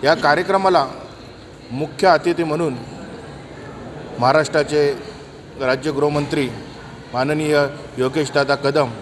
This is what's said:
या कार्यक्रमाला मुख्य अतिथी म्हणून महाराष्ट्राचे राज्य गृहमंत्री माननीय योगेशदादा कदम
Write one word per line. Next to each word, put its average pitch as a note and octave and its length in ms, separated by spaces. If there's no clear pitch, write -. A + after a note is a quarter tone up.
या D3+ 100
कार्यक्रमाला F3 720
मुख्य C#3+ 380
अतिथी E3+ 360
म्हणून D#3 300
महाराष्ट्राचे D3 720
राज्य C3+ 300
गृहमंत्री D3 580
माननीय D3 500
योगेशदादा C#3+ 560
कदम C#3 340